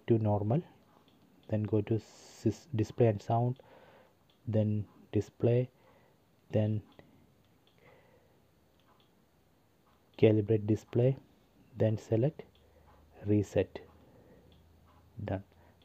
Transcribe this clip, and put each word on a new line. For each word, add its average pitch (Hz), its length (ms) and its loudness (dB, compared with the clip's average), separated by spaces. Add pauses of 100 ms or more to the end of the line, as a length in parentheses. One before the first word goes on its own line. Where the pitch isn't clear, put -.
to 113 120 2
normal. 107 440 0 (880)
Then 107 160 -2
go 104 180 0
to 113 120 -2
sys-, - 800 -6
display 113 340 2
and 104 140 -2
sound, 120 340 -2 (920)
then 107 380 0 (260)
display, 120 560 0 (840)
then 107 300 0 (3500)
calibrate 107 480 4
display, 120 500 0 (600)
then 110 220 0
select 117 440 -2 (840)
reset. 104 540 0 (1400)
Done. 98 200 -6 (400)